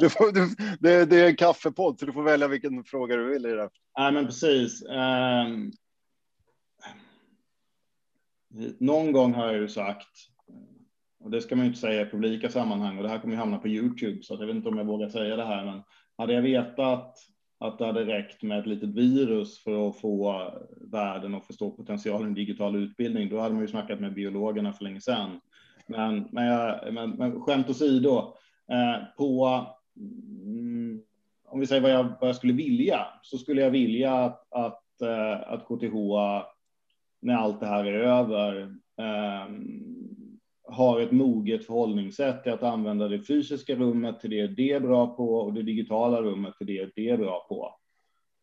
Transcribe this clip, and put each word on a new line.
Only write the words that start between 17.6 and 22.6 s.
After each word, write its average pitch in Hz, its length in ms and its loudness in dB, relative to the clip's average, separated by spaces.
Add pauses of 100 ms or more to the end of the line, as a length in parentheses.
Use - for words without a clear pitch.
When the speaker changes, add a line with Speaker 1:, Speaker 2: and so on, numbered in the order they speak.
Speaker 2:
det 117 80 -2
hade 113 200 -2
räckt 104 360 -6
med 104 160 -4
ett 104 80 -6
litet 104 280 -4
virus 117 640 2
för 107 300 -2
att 98 120 -8
få 101 520 -2 (280)
världen 101 540 -6
att 95 120 -12
förstå - 240 -8
potentialen 107 600 -6
i 101 40 -2
digital 101 420 -4